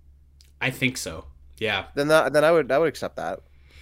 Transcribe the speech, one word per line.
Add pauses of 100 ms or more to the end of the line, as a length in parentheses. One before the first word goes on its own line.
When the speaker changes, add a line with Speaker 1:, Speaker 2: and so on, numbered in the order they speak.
(600)
Speaker 1:
I
think
so. (320)
Yeah. (100)
Speaker 2:
Then
that,
then
I
would,
I
would
accept
that. (420)